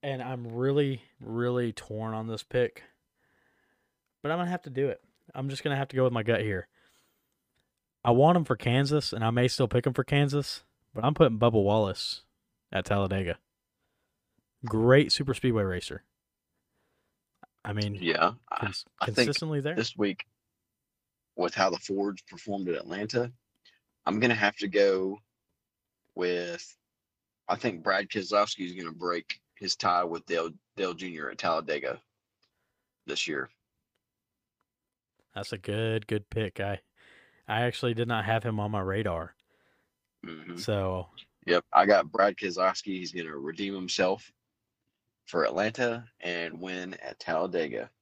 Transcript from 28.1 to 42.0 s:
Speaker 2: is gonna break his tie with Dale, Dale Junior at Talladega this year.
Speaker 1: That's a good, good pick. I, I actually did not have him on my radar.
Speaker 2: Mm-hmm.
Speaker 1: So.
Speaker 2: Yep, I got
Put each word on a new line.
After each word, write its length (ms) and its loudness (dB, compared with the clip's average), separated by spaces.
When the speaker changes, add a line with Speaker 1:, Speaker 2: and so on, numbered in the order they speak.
Speaker 2:
is 60 -10
gonna 220 -10
break 440 -6
his 200 -4
tie 280 2
with 240 -6
Dale, 240 -2
Dale 160 -2
Junior 380 -10
at 80 -14
Talladega 600 -2
this 200 -4
year. 220 -6
Speaker 1:
That's 200 -8
a 40 -8
good, 500 -2
good 220 -4
pick. 300 -4
I, 200 -2
I 160 2
actually 300 0
did 140 -2
not 180 -2
have 180 2
him 160 -2
on 120 -2
my 100 -2
radar. 540 -2
Speaker 2:
Mm-hmm. 320 -12
Speaker 1:
So. 500 -2
Speaker 2:
Yep, 280 2
I 120 8
got 260 6